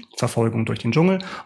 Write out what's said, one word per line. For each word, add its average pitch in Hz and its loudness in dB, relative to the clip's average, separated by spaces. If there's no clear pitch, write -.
Verfolgung 113 0
durch 113 -4
den 117 0
Dschungel, 185 4